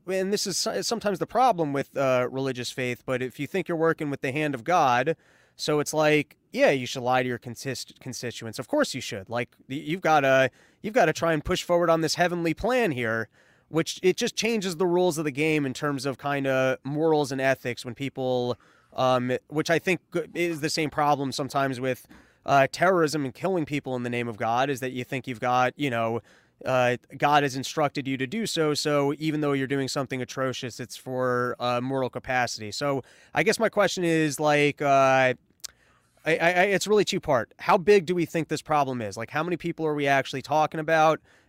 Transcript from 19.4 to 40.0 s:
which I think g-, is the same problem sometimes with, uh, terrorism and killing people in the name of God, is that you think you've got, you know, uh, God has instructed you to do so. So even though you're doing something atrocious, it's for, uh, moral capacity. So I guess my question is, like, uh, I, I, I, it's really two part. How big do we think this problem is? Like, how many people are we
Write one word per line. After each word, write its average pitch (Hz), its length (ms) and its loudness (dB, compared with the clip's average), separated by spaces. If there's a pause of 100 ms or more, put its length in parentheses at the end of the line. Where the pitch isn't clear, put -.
which 151 220 -4
I 165 80 4
think 175 240 -2 (100)
g-, 165 120 -4 (100)
is 165 260 -2
the 151 80 -4
same 151 220 -2
problem 139 420 0
sometimes 135 480 -2
with, 131 260 -4 (380)
uh, 135 280 6
terrorism 160 520 2
and 127 80 -6
killing 175 320 -2
people 139 300 -4
in 123 80 -4
the 120 80 -4
name 120 160 -2
of 113 100 -8
God, 120 320 0
is 131 120 -4
that 131 100 -4
you 123 140 -8
think 135 240 -6
you've 123 100 -8
got, 123 380 2
you 143 120 -2
know, 117 320 0 (460)
uh, 123 300 4 (200)
God 147 280 4
has 131 100 -2
instructed 135 540 -4
you 135 80 -4
to 127 100 -4
do 208 200 -6
so. 156 280 0
So 143 440 0
even 151 240 -2
though 143 100 0
you're 135 160 -2
doing 135 180 -2
something 131 340 -6
atrocious, 127 600 -6
it's 123 160 -12
for, 123 640 -2
uh, 123 200 0
moral 131 300 -2
capacity. 120 640 -4
So 143 320 -4 (280)
I 151 120 0
guess 208 160 0
my 220 80 2
question 190 340 2
is, 160 380 0
like, 147 420 2
uh, 135 520 4
I, - 20 -6 (880)
I, 160 100 2
I, 175 300 4
it's 196 240 0
really 208 160 4
two - 160 -2
part. 127 400 0
How 190 180 4
big 196 280 4
do 180 80 -2
we 175 100 0
think 156 240 -2
this 151 120 -4
problem 135 400 -2
is? 101 160 -6
Like, 113 140 -8
how 151 140 -4
many 175 120 -2
people 160 300 -6
are 151 80 -2
we 147 140 0